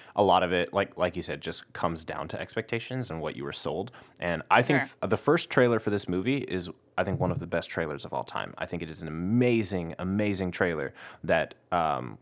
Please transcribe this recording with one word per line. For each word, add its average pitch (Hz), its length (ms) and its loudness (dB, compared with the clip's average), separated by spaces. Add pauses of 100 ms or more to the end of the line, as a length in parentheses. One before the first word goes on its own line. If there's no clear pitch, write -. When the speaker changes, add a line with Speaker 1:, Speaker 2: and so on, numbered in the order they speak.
(160)
Speaker 1:
a 104 80 6
lot 92 180 8
of 87 120 2
it, 87 200 2
like, - 240 0
like 87 180 0
you 90 60 -4
said, 71 180 -6
just - 320 -8
comes 82 320 -2
down 73 260 -6
to - 120 -6
expectations 117 720 -6
and 160 100 -6
what - 140 -4
you - 80 -8
were - 100 -6
sold. 87 380 -4 (280)
And 85 300 -2
I 120 140 8
think 143 180 2
Speaker 2:
Sure. 135 60 -4 (140)
Speaker 1:
th-, 95 100 -2
the 110 60 2
first - 340 2
trailer 120 260 6
for 107 140 0
this 101 180 -2
movie 98 300 0
is, 90 280 -4 (300)
I 92 60 2
think, 90 160 0
one 90 100 2
of 87 80 -2
the 85 80 -6
best 85 240 -2
trailers 76 360 -4
of - 80 -8
all 62 100 -2
time. - 340 -8
I - 80 -6
think 85 160 -6
it 80 80 -8
is 80 140 -10
an 80 40 -8
amazing, 98 920 2
amazing 95 500 0
trailer 82 460 0 (280)
that, 82 300 2 (180)
um, 69 500 0